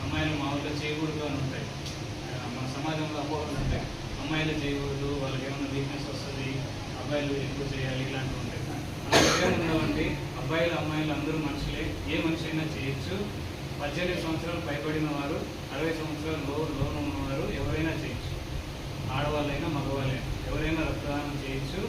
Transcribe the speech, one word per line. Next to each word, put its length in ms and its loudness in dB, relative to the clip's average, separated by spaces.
అమ్మాయిలు 380 0
మామూలుగా 400 0
చేయకూడదు 460 0
అని 160 0
ఉంటాయి. 220 -2
ఆ, 80 -4
మన 100 -2
సమాజంలో 480 0
అపోహలు 400 -2
ఉంటాయి, 220 2
అమ్మాయిలు 320 2
చేయకూడదు, 460 0
వాళ్ళకి 240 0
ఏమైనా 260 -2
వీక్‌నెస్ 380 0
వస్తది, 380 -2
అబ్బాయిలు 340 2
ఎక్కువ 280 -2
చేయాలి, 360 0
ఇలాంటివి 340 0
ఉంటాయి. 200 -2
అలా 420 8
ఏమి 80 6
ఉండవండి. 500 4
అబ్బాయిలు, 420 2
అమ్మాయిలు 360 0
అందరూ 200 0
మనుషులే, 360 0
ఏ 120 2
మనిషి 240 2
అయినా 140 0
చేయొచ్చు. 400 -2
పద్దెనిమిది 440 0
సంవత్సరాలు 440 0
పైబడిన 480 0
వారు, 200 0
అరవై 280 0
సంవత్సరాలు 480 -2
లో-, 280 0
లోను 280 0
ఉన్నవారు 400 -2
ఎవరైనా 340 2
చేయొచ్చు. 300 -4
ఆడవాళ్ళైనా, 520 2
మగవాళ్ళైనా 580 0
ఎవరైనా 320 2
రక్తదానం 640 0
చేయొచ్చు. 460 -2